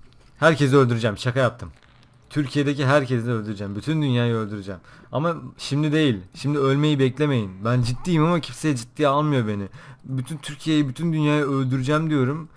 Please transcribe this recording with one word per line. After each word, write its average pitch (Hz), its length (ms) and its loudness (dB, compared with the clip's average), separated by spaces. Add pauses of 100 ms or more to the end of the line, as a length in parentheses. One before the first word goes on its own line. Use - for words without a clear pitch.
(380)
herkesi 143 400 4
öldüreceğim. 117 400 2
Şaka 127 220 -2
yaptım. 113 320 -2 (580)
Türkiye'deki 143 560 0
herkesi 127 440 2
öldüreceğim. 104 460 -4
Bütün 151 260 -2
dünyayı 120 340 2
öldüreceğim. 101 460 -8 (300)
Ama 165 240 -2 (220)
şimdi 147 340 -2
değil. 143 300 2 (120)
Şimdi 143 260 -2
ölmeyi 139 400 2
beklemeyin. 131 520 0 (140)
Ben 123 160 2
ciddiyim 151 440 0
ama 170 140 2
kimse 139 360 -4
ciddiye 127 320 -2
almıyor 139 400 2
beni. 101 200 -4 (360)
Bütün 131 340 -8
Türkiye'yi, 147 520 -2
bütün 160 240 -2
dünyayı 151 300 2
öldüreceğim 135 680 0
diyorum. 147 480 -2